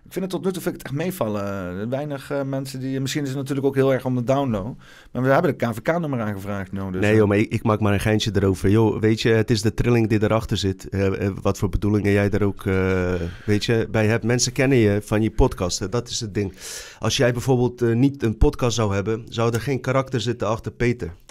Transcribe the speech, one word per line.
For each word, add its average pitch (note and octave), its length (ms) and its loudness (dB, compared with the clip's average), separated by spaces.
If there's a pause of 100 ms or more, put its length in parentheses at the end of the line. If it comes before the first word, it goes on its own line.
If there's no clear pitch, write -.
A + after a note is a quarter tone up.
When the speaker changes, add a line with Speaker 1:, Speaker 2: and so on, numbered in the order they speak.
Speaker 1:
Ik - 80 -20
vind F3+ 120 -6
het F#3 100 -6
tot D3 100 -6
nu F#3+ 80 0
toe F#3 100 -10
vind E3+ 120 -4
ik - 60 -14
het - 100 -14
echt C3+ 100 -4
meevallen. G2+ 920 -4
Weinig, C#3 400 -6
eh, C#3+ 120 -2
mensen C3+ 380 -6
die, C3+ 200 -4
misschien C3+ 220 -4
is C#3 60 -4
het C3 100 -6
natuurlijk C#3 280 -2
ook C3+ 80 0
heel C3+ 180 4
erg B2 120 0
om B2+ 100 0
de B2 100 0
download. B2+ 500 0 (380)
Maar B2 100 -4
we C3 60 2
hebben C#3+ 300 4
de A#2+ 80 -2
K A#2 80 -4
V A#2+ 80 -8
K-nummer D#3+ 380 -2
aangevraagd, G2 520 -6
nou, G2 200 -6
dus, F#2 80 -4
Speaker 2:
Nee, G#2 100 4
Speaker 1:
eh. A2 60 6
Speaker 2:
joh, G#2+ 120 6
maar G2+ 80 4
ik, G#2+ 160 0
ik A#2 100 -2
maak G#2+ 180 2
maar G2+ 120 2
een G2 80 2
geintje G#2+ 340 0
erover. F#2+ 360 2
Joh, A2 300 4
weet A2 200 2
je, - 80 0
het A2 220 4
is A2+ 120 2
de A2 120 0
trilling A#2+ 340 2
die G#2 140 2
erachter A2 340 0
zit. F#2+ 320 -4
Eh, G2 380 0
eh, G2 60 0 (100)
wat G2 160 0
voor G#2 100 0
bedoelingen G#2 440 2
jij G2+ 180 4
er G2+ 140 2
ook, G2+ 220 -4
eh, F#2 460 2 (340)
weet G#2 180 2
je, A2+ 260 0
bij A2 160 2
hebt. A2+ 180 2
Mensen B2 280 0
kennen C#3 260 2
je G#2 240 4
van G#2+ 200 0
je G#2+ 80 0
podcast, G2 480 0
hè. G#2+ 100 -6
Dat A#2+ 200 -4
is - 120 -8
het G#2 140 -8
ding. G2 180 -2 (460)
Als - 180 -2
jij B2 160 4
bijvoorbeeld, B2 500 0
eh, A#2 120 4
niet C3+ 280 2
een A2 160 0
podcast C3+ 380 2
zou G#2 180 0
hebben, G2+ 340 -2
zou A#2 260 0
er D#3 60 -2
geen B2+ 200 -4
karakter C3 400 -2
zitten A2 280 -4
achter A2+ 240 -4
Peter. A#2 400 -4 (180)